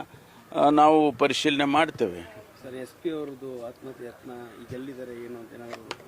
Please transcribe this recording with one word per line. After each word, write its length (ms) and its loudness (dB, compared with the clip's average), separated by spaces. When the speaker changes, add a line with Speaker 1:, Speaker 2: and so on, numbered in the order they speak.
Speaker 1:
ಆ, 140 4
ನಾವು 440 8
ಪರಿಶೀಲನೆ 520 2
ಮಾಡ್ತೇವೆ. 560 0
Speaker 2:
ಸರ್, 120 -14
ಎಸ್ 280 -14
ಪಿ 80 -4
ಅವ್ರದ್ದು 560 -10
ಆತ್ಮಹತ್ಯೆ 400 -14
ಯತ್ನ 240 -18
ಈಗ 440 -16
ಎಲ್ಲಿದ್ದಾರೆ 500 -12
ಏನು 160 -14
ಅಂತ 140 -18
ಏನಾದ್ರು? 280 -14